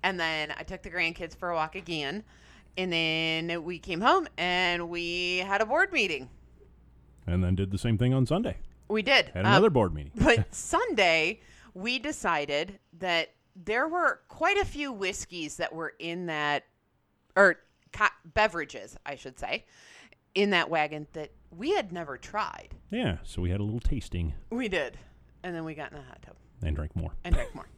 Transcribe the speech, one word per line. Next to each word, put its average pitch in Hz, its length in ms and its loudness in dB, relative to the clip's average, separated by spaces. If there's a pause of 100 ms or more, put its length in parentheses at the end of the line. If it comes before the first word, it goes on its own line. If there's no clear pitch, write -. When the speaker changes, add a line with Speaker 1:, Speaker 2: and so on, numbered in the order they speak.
Speaker 1:
And 185 160 0
then 156 400 -2
I - 60 -12
took 190 180 -12
the 196 80 -14
grandkids 165 460 -4
for 175 140 -6
a 170 40 -2
walk 160 220 -2
again. 165 480 -6 (520)
And 185 160 -2
then 160 720 0
we 175 140 -8
came 175 220 -6
home 311 260 4 (120)
and 175 500 0
we 175 500 -2
had 196 220 0
a - 60 4
board 294 260 2
meeting. 165 380 -2 (960)
Speaker 2:
And 90 180 2
then 92 100 2
did 95 160 0
the 98 80 -2
same 113 200 2
thing 123 160 4
on 131 120 4
Sunday. 202 300 0 (320)
Speaker 1:
We 214 140 0
did. 262 320 4
Speaker 2:
Had 185 100 0
Speaker 1:
Uh, 185 40 6
Speaker 2:
another 202 220 8
board 101 240 4
meeting. 73 220 -8
Speaker 1:
but 226 320 6
<laughs> - 60 -18
Sunday, 208 840 2 (340)
we 240 240 -4
decided 170 800 -2 (200)
that 170 320 0 (240)
there 214 320 -2
were 320 420 0
quite 381 280 0
a 403 80 2
few 285 280 -6
whiskeys 180 680 -6
that 165 160 -2
were 160 240 -6
in 170 280 -6
that, 147 380 0 (720)
or 190 200 8 (360)
co-, 208 140 2 (180)
beverages, 160 800 -2
I 139 120 -8
should 131 220 -14
say, 110 280 -6 (680)
in 202 160 4
that 170 200 4
wagon 151 420 0
that 151 180 -10 (200)
we 214 200 -6
had 262 220 0
never 151 240 -8
tried. 175 540 -8 (200)
Speaker 2:
Yeah, 196 340 -2
so - 180 -6
we 87 80 0
had 101 100 0
a 104 40 -2
little 110 160 -4
tasting. 87 540 -2 (160)
Speaker 1:
We 233 180 -2
did. 156 280 -2 (460)
And 180 120 -8
then 165 100 -6
we 160 100 -8
got 143 180 -12
in 147 60 -16
the 135 60 -16
hot - 180 -20
tub. - 140 -20 (260)
Speaker 2:
And 80 120 -2
drank 76 220 -6
more. 82 160 -6 (120)
Speaker 1:
And 175 100 4
drank - 200 0
more. - 120 -14 (120)